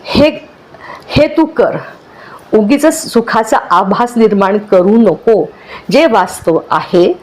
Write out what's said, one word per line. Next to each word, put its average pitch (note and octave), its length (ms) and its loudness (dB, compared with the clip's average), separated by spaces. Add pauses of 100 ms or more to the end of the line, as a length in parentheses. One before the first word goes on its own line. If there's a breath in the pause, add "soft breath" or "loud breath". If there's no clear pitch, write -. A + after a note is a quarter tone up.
हे - 280 0 (760 loud breath)
हे D4+ 200 0
तू D#4 180 0
कर. G3 300 -2 (800 loud breath)
उगीचच C#4 580 0
सुखाचा A3+ 460 -2 (140)
आभास G3 460 0
निर्माण G#3 400 2
करू G3+ 400 2
नको. G3+ 460 2 (480 loud breath)
जे C#4 140 4
वास्तव F3+ 540 0 (100)
आहे F3 540 0